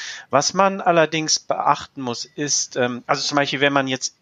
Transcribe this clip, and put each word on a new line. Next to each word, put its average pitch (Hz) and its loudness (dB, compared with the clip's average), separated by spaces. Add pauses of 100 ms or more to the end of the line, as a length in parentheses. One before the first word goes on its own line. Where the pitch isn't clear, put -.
(300)
Was 139 2
man 196 2
allerdings 160 2
beachten - -2
muss, 120 -4
ist, - -4
ähm, 123 0
also 147 0
zum 147 -2
Beispiel, 139 0
wenn 143 4
man 135 2
jetzt - -4